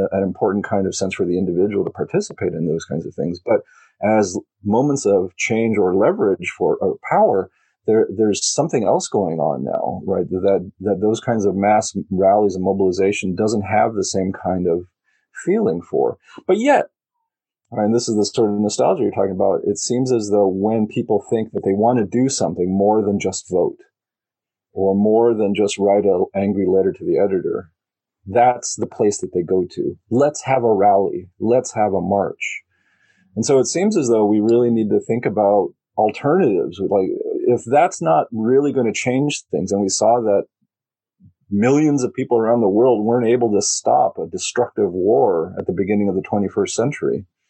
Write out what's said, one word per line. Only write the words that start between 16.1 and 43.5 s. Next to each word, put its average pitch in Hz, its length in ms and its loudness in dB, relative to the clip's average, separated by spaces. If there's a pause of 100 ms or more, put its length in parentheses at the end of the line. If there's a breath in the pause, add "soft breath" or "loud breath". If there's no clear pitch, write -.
But 190 100 2
yet, 254 280 2 (840)
and 110 220 0
this 120 140 0
is 113 80 -2
the 104 100 2
sort 107 260 0
of 104 80 -4
nostalgia 127 440 0
you're 101 80 0
talking 98 240 -2
about, 98 300 0
it 98 120 -2
seems 127 340 -2
as 107 200 0
though 101 160 4
when 104 400 0
people - 420 -2
think 110 220 -2
that - 120 -8
they 98 100 0
want 113 260 2
to 104 60 0
do 120 240 0
something 90 460 -2
more 104 260 2
than 101 180 0
just - 300 -6
vote, 87 280 -2 (920)
or 98 240 0
more 110 380 4
than 104 200 0
just 101 240 -2
write 101 280 2
an 95 200 2 (100)
angry 98 320 -2
letter 95 240 2
to 87 140 -10
the 87 120 0
editor, 95 540 -2 (540)
that's 117 500 0
the 107 120 -4
place 104 320 0
that 95 140 -10
they 87 80 0
go 90 300 0
to. - 260 -6 (120)
"Let's 143 340 0
have 131 200 0
a 113 100 4
rally. 98 560 2 (100)
Let's 120 340 0
have 107 200 0
a 90 80 -2
march." 95 600 -4 (720)
And 110 100 -2
so 135 140 4
it 117 80 0
seems 208 280 0
as 135 140 0
though 110 160 4
we 104 140 2
really 117 320 2
need 110 180 0
to 104 100 2
think 117 260 -4
about 101 480 2 (240)
alternatives. 107 840 0
Like, 95 280 0 (400)
if 120 180 2
that's 147 360 0
not 160 320 0
really 127 400 2
gonna 120 180 0
change 135 580 -2
things, 92 220 -4
and 101 100 0
we 101 60 0
saw 110 340 2
that 101 220 2 (1080)
millions 135 540 2
of 123 100 -4
people 123 240 -2
around 113 220 2
the 107 80 2
world 107 380 4
weren't 117 220 2
able 120 260 2